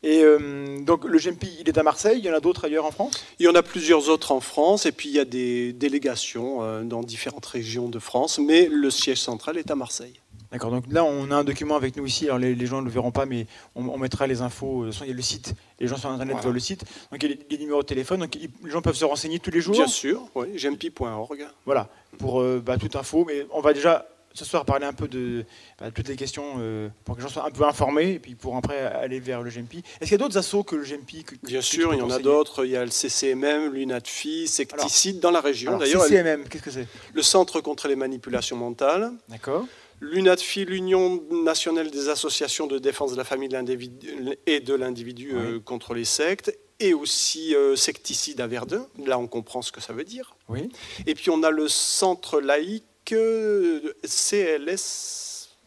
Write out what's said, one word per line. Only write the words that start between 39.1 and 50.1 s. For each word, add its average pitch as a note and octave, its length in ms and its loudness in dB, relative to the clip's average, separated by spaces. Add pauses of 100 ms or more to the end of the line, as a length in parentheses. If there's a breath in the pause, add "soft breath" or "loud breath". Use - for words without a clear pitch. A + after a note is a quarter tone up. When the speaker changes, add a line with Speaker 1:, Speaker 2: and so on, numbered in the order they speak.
Speaker 1:
D'accord. C3+ 380 -4 (360 loud breath)
Speaker 2:
L'unadfi, F3+ 640 4
l'Union F#3 640 2
nationale D#3+ 600 2
des C#3 180 -4
associations D3+ 580 -2
de C#3 120 -4
défense C3 340 -2
de B2 60 -6
la C3 60 -4
famille, C3+ 260 -4
de C3 40 -4
l'individu B2+ 540 -6 (380)
et D3+ 140 2
de C3 140 -2
l'individu, B2+ 600 -4
Speaker 1:
Oui. B2 80 -2
Speaker 2:
euh, A#2 180 -6
contre A#2+ 320 -10
les A#2 140 -4
sectes, F3+ 500 0 (220)
et F#3+ 160 4
aussi, D#3 600 -2
euh, C#3 220 6
Secticide - 640 -2
à A#2+ 60 -2
Verdun. B2 400 -4 (180)
Là, B2+ 140 2
on B2 80 -4
comprend A#2 340 -8
ce A#2+ 120 -8
que A2 100 -14
ça - 100 -14
veut B2 120 -8
dire. A#3+ 300 -16 (140)